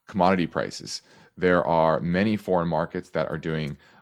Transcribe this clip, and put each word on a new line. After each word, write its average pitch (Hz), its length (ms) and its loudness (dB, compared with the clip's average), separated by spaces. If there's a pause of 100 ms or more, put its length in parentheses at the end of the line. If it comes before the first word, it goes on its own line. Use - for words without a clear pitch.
commodity 90 400 2
prices. - 560 -6 (360)
There 90 280 4
are 80 340 4
many 92 380 0
foreign 90 320 -2
markets 82 400 -4
that - 180 -2
are - 100 -6
doing 78 380 -4 (260)